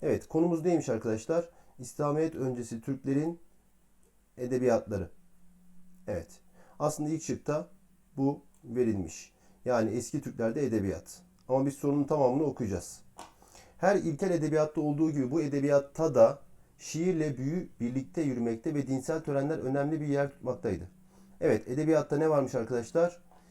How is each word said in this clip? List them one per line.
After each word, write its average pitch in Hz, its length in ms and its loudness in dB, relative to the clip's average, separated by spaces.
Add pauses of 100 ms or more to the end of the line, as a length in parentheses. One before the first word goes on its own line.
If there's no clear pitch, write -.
Evet, 127 260 0
konumuz 165 360 2
neymiş 165 240 2
arkadaşlar? 117 600 -2 (300)
İslamiyet 147 560 -2
öncesi 120 460 -6
Türklerin 139 600 -2 (960)
edebiyatları. 120 720 0 (960)
Evet. 90 340 -8 (380)
Aslında 151 320 -2
ilk 160 120 -2
şıkta 151 480 -4 (460)
bu 139 280 0 (200)
verilmiş. 113 720 -2 (300)
Yani 113 260 2
eski 123 300 -4
Türklerde 117 460 -2
edebiyat. 98 560 -2 (260)
Ama 135 180 2
biz 139 80 -2
sorunun 143 300 0
tamamını 143 400 4
okuyacağız. 107 580 -4 (760)
Her 196 180 4
ilkel 165 340 -2
edebiyatta 151 500 0
olduğu 151 300 2
gibi 139 200 0
bu 156 120 0
edebiyatta 143 720 2
da - 320 6 (320)
şiirle 156 600 -2
büyü 151 300 -4 (120)
birlikte 127 420 -2
yürümekte 120 520 -2
ve 143 120 -2
dinsel 135 340 -2
törenler 147 380 -2
önemli 139 420 -2
bir 151 60 -6
yer 139 240 0
tutmaktaydı. 104 600 -6 (500)
Evet, - 280 2
edebiyatta 147 480 2
ne 156 140 4
varmış 139 240 2
arkadaşlar? 127 680 0 (280)